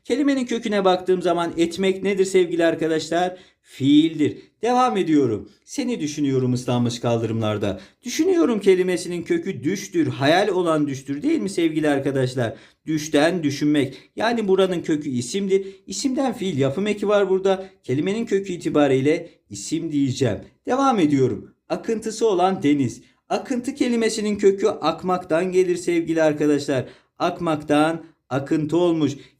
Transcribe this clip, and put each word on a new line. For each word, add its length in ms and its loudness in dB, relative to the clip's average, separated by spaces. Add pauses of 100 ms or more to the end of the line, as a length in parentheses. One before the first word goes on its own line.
Kelimenin 420 0
köküne 400 -2
baktığım 360 2
zaman 360 -2
etmek 460 0
nedir 220 0
sevgili 400 2
arkadaşlar? 720 -2 (240)
Fiildir. 760 2 (240)
Devam 360 2
ediyorum. 520 2 (160)
Seni 340 -4
düşünüyorum 540 0
ıslanmış 460 -2
kaldırımlarda. 800 -2 (260)
Düşünüyorum 540 2
kelimesinin 640 0
kökü 400 -4
düştür. 440 -2
Hayal 400 2
olan 400 0
düştür 340 -8
değil 180 0
mi 100 -4
sevgili 400 0
arkadaşlar? 640 -2 (320)
Düşten 580 0
düşünmek. 540 0 (180)
Yani 320 -2
buranın 340 4
kökü 280 -2
isimdir. 580 -2 (200)
İsimden 460 -2
fiil 240 -4
yapım 300 0
eki 200 -2
var 220 4
burada. 360 0 (180)
Kelimenin 420 -2
kökü 280 -2
itibariyle 760 2 (200)
isim 420 -6
diyeceğim. 460 0 (280)
Devam 340 2
ediyorum. 560 0 (140)
Akıntısı 580 -2
olan 360 2
deniz. 380 0 (280)
Akıntı 460 -4
kelimesinin 600 0
kökü 320 2
akmaktan 840 -2
gelir 240 2
sevgili 480 0
arkadaşlar. 640 2 (340)
Akmaktan 840 0 (240)
akıntı 480 -2
olmuş. 340 2 (280)